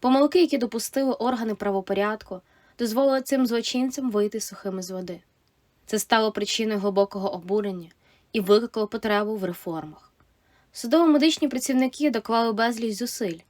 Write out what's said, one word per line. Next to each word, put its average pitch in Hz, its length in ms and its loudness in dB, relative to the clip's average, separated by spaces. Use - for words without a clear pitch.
Помилки, 285 400 4
які 302 180 4
допустили 240 540 -2
органи 226 420 -2
правопорядку, 196 840 -2
дозволили 262 440 2
цим 262 240 2
злочинцям 254 640 -2
вийти 208 300 0
сухими 190 420 -8
з 180 80 -12
води. 180 300 -10
Це 220 120 -2
стало 220 340 2
причиною 214 460 -2
глибокого 196 560 0
обурення 185 540 -4
і 220 80 -2
викликало 214 460 2
потребу 214 500 -2
в 190 80 -6
реформах. 160 680 -8
Судово-медичні 302 760 4
працівники 254 600 0
доклали 226 420 0
безліч 226 420 -2
зусиль 196 440 -6